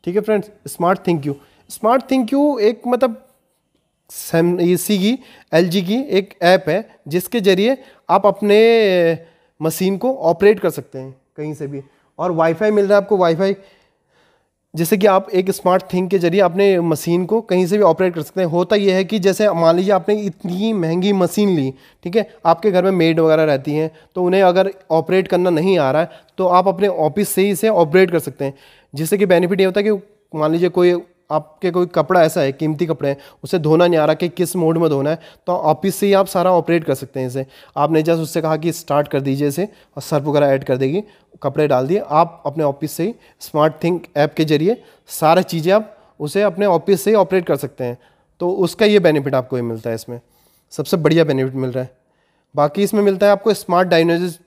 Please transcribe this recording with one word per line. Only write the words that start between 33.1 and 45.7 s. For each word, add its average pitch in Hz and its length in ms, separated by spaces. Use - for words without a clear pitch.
उसे 185 160
धोना 160 280
नहीं 170 120
आ 151 60
रहा 151 80
कि 170 160
किस - 260
मोड 165 220
में 170 120
धोना 143 200
है, 160 100
तो 175 60
ऑफिस 160 420
से 208 100
ही 196 80
आप 190 120
सारा 185 260
ऑपरेट 170 320
कर 147 120
सकते 131 240
हैं 127 80
इसे। 135 180
आपने 156 260
just 165 160
उससे 160 220
कहा 156 160
कि 160 140
स्टार्ट 147 360
कर 139 140
दीजिए 139 260
इसे 156 180
और - 360
सर्फ 143 220
वगैरह 147 240
ऐड 135 160
कर 127 140
देगी, 143 260
कपड़े 143 240
डाल 131 200
दिए, 196 220
आप 165 360
अपने 151 180
ऑफिस 143 280
से 165 120
ही 226 120
स्मार्ट 151 340
थिंग 170 160
ऐप 147 160
के 160 120
ज़रिए 156 380
सारा 165 340
चीज़ें 170 320